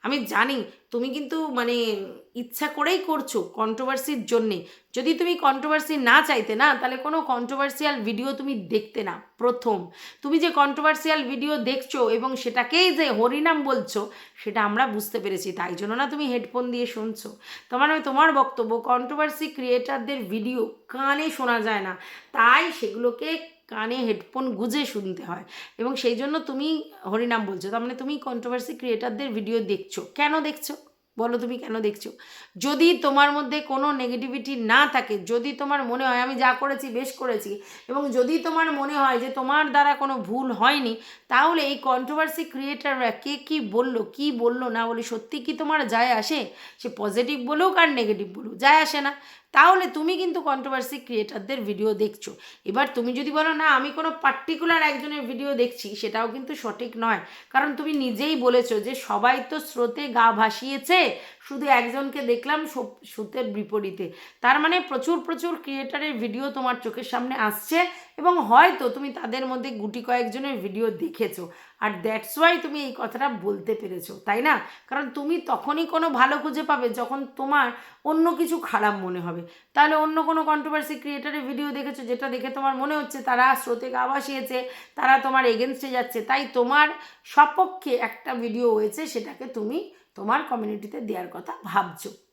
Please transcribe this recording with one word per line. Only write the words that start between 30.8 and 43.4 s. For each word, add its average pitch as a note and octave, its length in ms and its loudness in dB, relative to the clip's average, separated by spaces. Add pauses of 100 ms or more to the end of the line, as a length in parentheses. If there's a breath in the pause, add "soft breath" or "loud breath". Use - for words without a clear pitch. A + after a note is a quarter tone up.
বলো A#3 200 0
তুমি A#3+ 200 -4
কেন A3 220 -6
দেখছো? G#3 300 -4 (460 loud breath)
যদি C#4+ 420 4
তোমার C#4+ 340 6
মধ্যে D4 280 -2
কোনো C#4+ 320 0
নেগেটিভিটি B3+ 640 -4
না A#3 360 6
থাকে, A#3+ 260 0
যদি A#3 340 -2
তোমার C#4 320 -2
মনে B3+ 220 -2
হয় B3 140 2
আমি C4 140 -2
যা B3+ 200 4
করেছি C#4 340 -2
বেশ B3+ 240 -6
করেছি, G#3 500 -4 (260 loud breath)
এবং C#4 240 -2
যদি B3+ 260 4
তোমার E4 340 0
মনে C#4+ 200 -2
হয় C4+ 260 2
যে C4 120 -2
তোমার C4+ 400 2
দ্বারা C#4+ 240 6
কোনো C4+ 240 -2
ভুল A#3 340 -4
হয়নি, A#3 440 2 (320 loud breath)
তাহলে D4+ 340 4
এই C#4 140 0
কন্ট্রোভার্সি C#4+ 680 0
ক্রিয়েটাররা C4+ 680 -2
কে C#4+ 260 -6
কী D4 240 -2